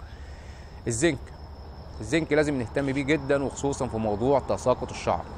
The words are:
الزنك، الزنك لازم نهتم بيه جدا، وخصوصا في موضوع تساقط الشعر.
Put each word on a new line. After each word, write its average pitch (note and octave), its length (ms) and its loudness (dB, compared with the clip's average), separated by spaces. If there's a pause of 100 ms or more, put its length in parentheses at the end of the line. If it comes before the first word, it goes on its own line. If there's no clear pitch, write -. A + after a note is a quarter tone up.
(880)
الزنك، B2+ 320 2 (800)
الزنك C3 320 2
لازم D3 260 4
نهتم C3+ 340 0
بيه C#3+ 100 0
جدا، C#3 420 2
وخصوصا C3+ 420 0
في A2 100 -2
موضوع A2 440 4
تساقط B2 500 0
الشعر. F#2 340 0 (140)